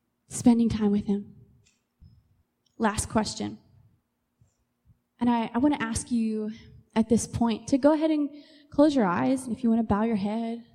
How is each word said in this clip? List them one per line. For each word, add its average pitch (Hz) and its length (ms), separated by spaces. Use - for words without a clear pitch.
spending 233 420
time 214 200
with 208 160
him. 202 280
Last 214 280
question. - 500
And 240 100
I, 233 240
I 233 60
wanna 285 220
ask - 320
you 220 400
at 226 140
this 226 180
point 226 420
to 277 100
go 285 140
ahead 311 180
and 302 180
close 294 240
your 254 100
eyes. 254 420
And 226 100
if - 80
you 233 60
wanna 226 120
bow 214 200
your 226 140
head, 226 480